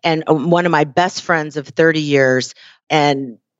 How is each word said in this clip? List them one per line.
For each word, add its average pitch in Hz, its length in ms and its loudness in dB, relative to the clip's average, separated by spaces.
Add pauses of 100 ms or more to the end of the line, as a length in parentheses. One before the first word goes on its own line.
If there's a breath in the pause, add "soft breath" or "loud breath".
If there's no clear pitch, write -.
and, 160 240 -2
um, 156 240 0
one 175 160 2
of 170 40 -2
my 151 120 4
best 175 400 -4
friends 151 340 -4
of 139 100 -10
thirty 160 340 0
years 131 520 0 (380 soft breath)
and 139 480 0 (200)